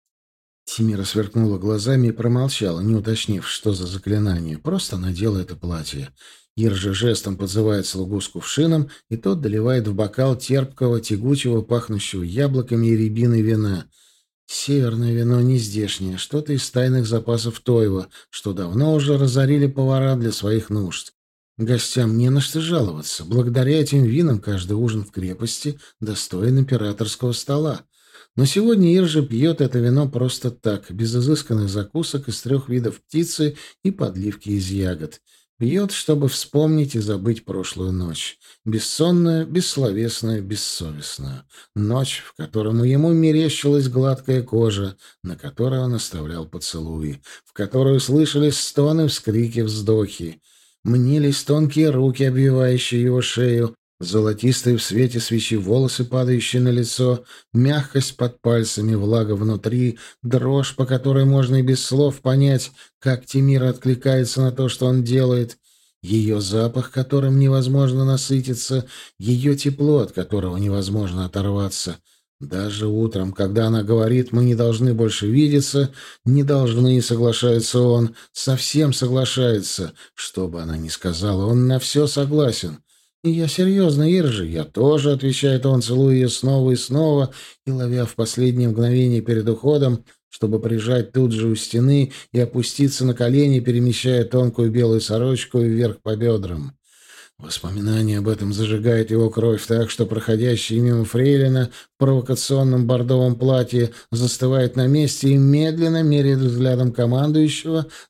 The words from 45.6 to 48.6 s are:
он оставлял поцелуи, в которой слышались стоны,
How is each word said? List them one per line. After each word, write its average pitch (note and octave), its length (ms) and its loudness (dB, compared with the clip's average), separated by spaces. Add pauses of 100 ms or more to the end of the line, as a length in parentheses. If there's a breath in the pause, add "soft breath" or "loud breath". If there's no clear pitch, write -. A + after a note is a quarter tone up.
он B2+ 140 -2
оставлял E2 540 -8
поцелуи, D#2+ 720 -8 (240 loud breath)
в - 80 -20
которой C3 460 0
слышались D3 600 2
стоны, D3+ 480 0